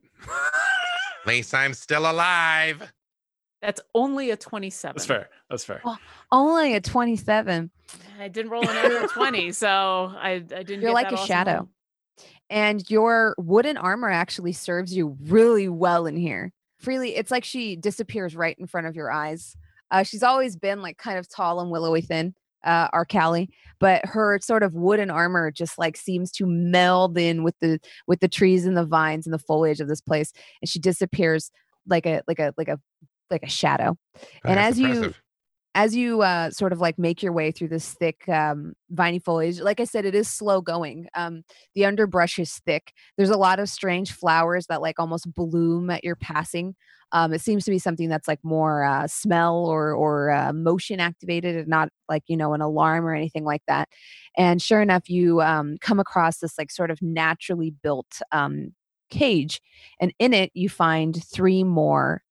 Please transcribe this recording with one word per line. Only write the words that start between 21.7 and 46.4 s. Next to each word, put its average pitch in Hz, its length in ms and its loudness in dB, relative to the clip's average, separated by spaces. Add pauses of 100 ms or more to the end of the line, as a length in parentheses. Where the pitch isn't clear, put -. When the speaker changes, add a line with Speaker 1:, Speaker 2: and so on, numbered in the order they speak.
Speaker 4:
willowy 165 320 0
thin, 165 320 -4 (300)
uh, 170 260 2
Arcali, 170 580 2 (320)
but 190 260 6
her 208 360 2
sort 220 200 2
of 185 120 0
wooden 190 360 2
armor 170 400 0
just, 156 280 -8
like, 165 180 -2
seems 180 360 -4
to 190 140 -2
meld 180 720 4
in 170 260 2
with 165 160 0
the, 160 180 2 (280)
with 175 140 2
the 190 80 4
trees 185 380 4
and 185 100 2
the 170 100 2
vines 156 400 0
and 165 80 -6
the 160 40 -2
foliage 156 420 0
of 147 80 -6
this 151 120 -4
place, 156 320 -2 (280)
and 170 80 -6
she - 100 -6
disappears 170 720 0 (360)
like 175 200 2
a, 160 200 0
like 170 120 -2
a, 147 180 0
like 160 120 -6
a, 147 100 -2 (520)
like 165 120 -2
a - 60 -14
shadow. 147 480 0 (200)
Speaker 2:
Oh, - 40 -20 (240)
Speaker 4:
And 190 140 4
Speaker 2:
that's 214 140 4
Speaker 4:
as 226 60 -2
you 262 100 4
Speaker 2:
impressive. 226 340 -2 (520)
Speaker 4:
as 214 220 4
you, 233 260 2
uh, 170 280 2
sort 190 220 -2
of, 170 80 -4
like, 165 180 0
make 170 240 0
your 185 100 0
way 160 180 0
through 165 180 -6
this 160 260 -8
thick, - 340 -4
um, 151 460 0 (160)
viney 175 280 0
foliage, 170 420 -2
like 208 200 2
I 233 40 0
said, 220 200 -4
it 190 100 -2
is 208 140 2
slow 202 320 0
going. 165 540 -6
Um, 170 280 -8 (320)
the 196 100 4
underbrush 196 540 2
is 170 260 -6
thick. 160 280 -2 (240)
There's 196 140 4
a 214 80 4
lot 190 200 4
of 202 100 -2
strange 185 440 -4
flowers 170 560 2
that, 160 140 -4
like, 160 160 -4
almost 170 360 -4
bloom 170 560 0
at - 140 -4
your 170 120 -4
passing. 170 580 -6 (380)